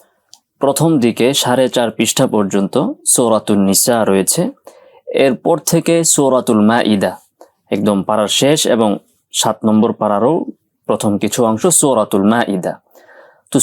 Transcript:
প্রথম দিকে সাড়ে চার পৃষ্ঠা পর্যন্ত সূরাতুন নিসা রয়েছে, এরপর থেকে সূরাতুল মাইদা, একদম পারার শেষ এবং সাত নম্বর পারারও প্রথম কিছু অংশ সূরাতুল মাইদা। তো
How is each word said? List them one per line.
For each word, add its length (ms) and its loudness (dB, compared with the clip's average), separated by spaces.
প্রথম 400 0
দিকে 360 0
সাড়ে 340 0
চার 220 -2
পৃষ্ঠা 360 -2
পর্যন্ত 640 -2
সূরাতুন 520 0
নিসা 460 0
রয়েছে, 460 0
এরপর 440 0
থেকে 460 0
সূরাতুল 560 2
মাইদা, 560 0
একদম 320 0
পারার 260 -2
শেষ 380 0
এবং 320 0
সাত 320 -2
নম্বর 280 2
পারারও 520 0
প্রথম 320 -2
কিছু 260 -2
অংশ 220 0
সূরাতুল 560 2
মাইদা। 580 0
তো 120 0